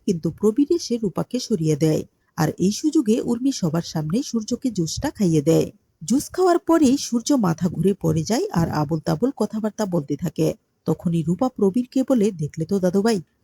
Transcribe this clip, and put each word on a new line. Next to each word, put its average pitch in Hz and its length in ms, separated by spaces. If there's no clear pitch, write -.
কিন্তু 175 240
প্রবীর 220 400
এসে 311 260
রূপাকে 220 440
সরিয়ে 160 360
দেয়। 156 280
আর 151 120
এই 196 140
সুযোগে 262 480
উর্মি 247 320
সবার 165 300
সামনেই 160 400
সূর্যকে 233 480
জুসটা 180 400
খাইয়ে 165 320
দেয়। 156 280
জুস 247 280
খাওয়ার 359 260
পরেই 302 380
সূর্য 240 360
মাথা 180 360
ঘুরে 170 260
পড়ে 160 280
যায় 269 300
আর 165 160
আবোল 151 320
তাবোল 170 360
কথাবার্তা 214 500
বলতে 151 300
থাকে। 156 380
তখনই 170 380
রূপা 180 260
প্রবীরকে 247 540
বলে, 226 280
"দেখলে 160 340
তো 196 160
দাদুভাই, 196 420